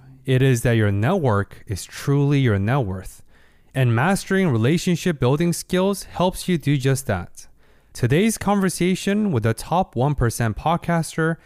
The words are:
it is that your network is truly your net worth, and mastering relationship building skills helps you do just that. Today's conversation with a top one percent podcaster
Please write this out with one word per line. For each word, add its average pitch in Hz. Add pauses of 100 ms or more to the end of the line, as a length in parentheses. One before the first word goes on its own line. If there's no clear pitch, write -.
(260)
it 131
is 127
that 123
your 107
network 110
is -
truly 143
your 113
net 120
worth, 92 (500)
and 123
mastering 190
relationship 156
building 151
skills 190
helps -
you 180
do 143
just 131
that. - (460)
Today's 175
conversation 196
with 113
a 113
top -
one 135
percent 117
podcaster 165